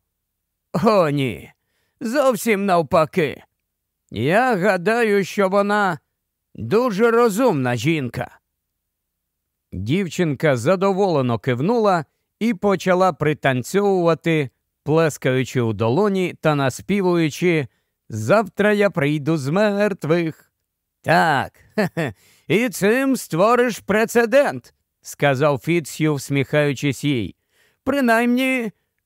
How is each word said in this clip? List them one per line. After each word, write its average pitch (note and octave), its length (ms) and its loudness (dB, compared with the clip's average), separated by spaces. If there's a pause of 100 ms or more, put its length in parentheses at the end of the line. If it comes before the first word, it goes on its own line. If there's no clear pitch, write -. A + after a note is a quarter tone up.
(720)
"О, F#3 380 2
ні. C3 420 -6 (480)
Зовсім A3+ 640 0
навпаки. E3 760 0 (680)
Я G3+ 460 0
гадаю, G3+ 680 0
що G3 240 -2
вона G3+ 500 0 (560)
дуже G#3+ 560 0
розумна G3+ 640 2
жінка". C3+ 640 -4 (1300)
Дівчинка C#3+ 840 -2
задоволено F3 800 0
кивнула F3+ 640 0 (360)
і A3+ 140 0
почала F#3 580 0
пританцьовувати, D#3 1400 0 (320)
плескаючи C#3 800 0
у A2+ 120 0
долоні E3+ 680 0
та D#3 140 2
наспівуючи: E3 1120 -2 (400)
"Завтра G3 640 0
я G3+ 180 2
прийду D3+ 460 -2
з C3+ 120 -4
мертвих". F#3+ 1040 -2 (500)
"Так, D3+ 500 2 (120)
<laughs> - 100 -20
хе-хе, E3 400 -4 (340)
і A3 200 2
цим A#3+ 480 0
створиш A3+ 640 0
прецедент", A3 960 0 (260)
сказав C#3+ 580 0
Фіцхю, D#3 560 -2
всміхаючись C#3+ 920 -2
їй. A#2+ 320 -2 (480)
"Принаймні, B3 880 0 (340)